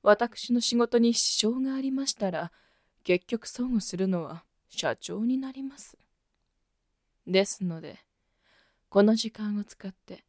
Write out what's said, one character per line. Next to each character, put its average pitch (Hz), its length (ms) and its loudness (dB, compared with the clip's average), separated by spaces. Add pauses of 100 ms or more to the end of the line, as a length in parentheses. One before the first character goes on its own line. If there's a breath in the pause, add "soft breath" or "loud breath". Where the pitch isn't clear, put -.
私 226 500 2
の 240 80 2
仕 - 140 0
事 233 240 2
に 233 160 4
支 - 240 0
障 247 240 0
が 269 100 -4
あ 269 80 -4
り 269 100 -4
ま 269 140 -4
し 277 80 -4
た 196 160 -4
ら、 170 220 -6 (520)
結 180 220 2
局 - 220 -6
損 254 260 -2
を 226 60 2
す - 180 -2
る 190 100 0
の 180 160 -2
は 160 200 -14 (260)
社 120 260 -4
長 196 300 -6
に 254 140 0
な 262 120 -8
り 262 120 -12
ま 269 160 -10
す。 - 180 -6 (1300)
で 190 200 2
す - 180 2
の 165 180 -6
で、 - 160 -16 (920)
こ 196 120 6
の 214 140 6
時 220 160 -4
間 208 260 -6
を 208 60 -6
使 - 240 -16
っ 190 40 -12
て - 380 -20